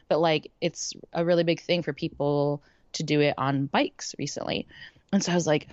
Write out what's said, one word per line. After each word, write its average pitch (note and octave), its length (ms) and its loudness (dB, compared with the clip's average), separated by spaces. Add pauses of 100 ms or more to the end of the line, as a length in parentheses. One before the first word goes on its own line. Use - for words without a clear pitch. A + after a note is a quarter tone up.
But, D#3 120 2
like, D#3+ 320 2 (100)
it's - 320 -4 (200)
a E3+ 120 0
really E3+ 180 4
big E3 180 2
thing F3 200 0
for D3+ 120 -4
people C#3+ 680 -2 (320)
to - 100 -6
do D3 180 2
it D3 180 4
on C#3 260 0
bikes - 540 -2
recently. - 480 -6 (440)
And G3+ 120 2
so F3+ 80 -2
I F3 40 2
was E3+ 100 2
like, D3+ 280 2